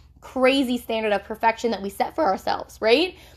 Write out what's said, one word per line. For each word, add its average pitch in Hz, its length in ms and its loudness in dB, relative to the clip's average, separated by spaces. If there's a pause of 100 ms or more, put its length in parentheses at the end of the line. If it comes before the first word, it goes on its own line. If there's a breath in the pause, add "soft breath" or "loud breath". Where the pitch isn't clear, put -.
(220 soft breath)
crazy 254 560 2
standard 220 360 -2
of 196 100 -2
perfection 226 480 -2
that 196 100 -4
we 196 80 -6
set - 240 -4
for 311 120 0
ourselves, - 540 -2
right? 285 360 2 (220 soft breath)